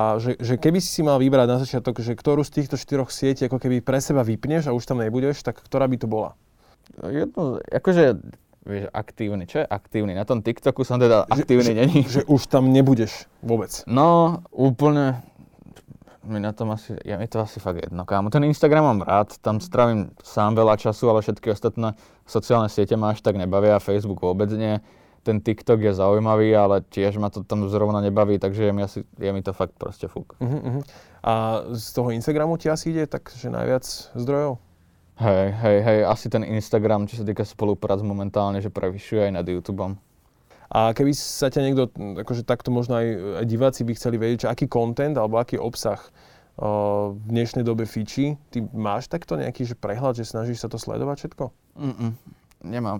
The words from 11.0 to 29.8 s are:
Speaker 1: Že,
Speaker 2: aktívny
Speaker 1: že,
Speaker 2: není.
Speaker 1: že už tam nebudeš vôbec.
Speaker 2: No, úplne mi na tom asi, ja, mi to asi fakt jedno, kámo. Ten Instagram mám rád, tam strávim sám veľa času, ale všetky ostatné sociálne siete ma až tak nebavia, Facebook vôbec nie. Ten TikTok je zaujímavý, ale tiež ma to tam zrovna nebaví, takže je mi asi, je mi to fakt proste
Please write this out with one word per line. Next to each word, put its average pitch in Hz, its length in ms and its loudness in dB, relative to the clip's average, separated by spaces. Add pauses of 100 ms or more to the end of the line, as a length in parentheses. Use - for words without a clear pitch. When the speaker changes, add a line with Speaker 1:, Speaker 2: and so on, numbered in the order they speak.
Speaker 1:
Že, 135 160 2
Speaker 2:
aktívny 123 240 6
Speaker 1:
že, 113 80 4
Speaker 2:
není. 139 300 4
Speaker 1:
že 135 240 0
už 143 180 6
tam 131 240 4
nebudeš 131 540 4 (160)
vôbec. 113 320 -2 (140)
Speaker 2:
No, 170 640 4
úplne 135 720 2 (1000)
mi 107 180 -8
na 104 120 -4
tom 110 200 -6
asi, 110 300 -8
ja, 101 160 -8
mi 110 100 -6
to - 100 -10
asi 107 220 -4
fakt 87 240 -4
jedno, 85 220 -8
kámo. 101 240 0
Ten 143 160 4
Instagram 151 400 4
mám 110 160 2
rád, 101 360 2
tam 107 220 -2
strávim 110 480 2 (120)
sám 107 360 0
veľa 110 220 6
času, 110 300 -2
ale 110 120 6
všetky 107 320 -4
ostatné 110 440 -2 (280)
sociálne 110 480 0
siete 104 240 2
ma 107 160 0
až 107 80 -4
tak 104 160 0
nebavia, 98 420 4
Facebook 101 460 -2
vôbec 92 260 0
nie. 107 300 -2 (400)
Ten 107 200 0
TikTok 110 420 2
je 104 120 4
zaujímavý, 107 600 4
ale 98 280 6
tiež 101 340 -2
ma 104 120 -2
to 101 160 -8
tam 104 220 -4
zrovna 104 340 0
nebaví, 101 400 2
takže 98 220 -2
je 104 100 2
mi 101 100 -2
asi, 98 180 -6 (140)
je 98 180 -6
mi 98 80 -4
to 95 120 -6
fakt 92 240 -6
proste - 320 -10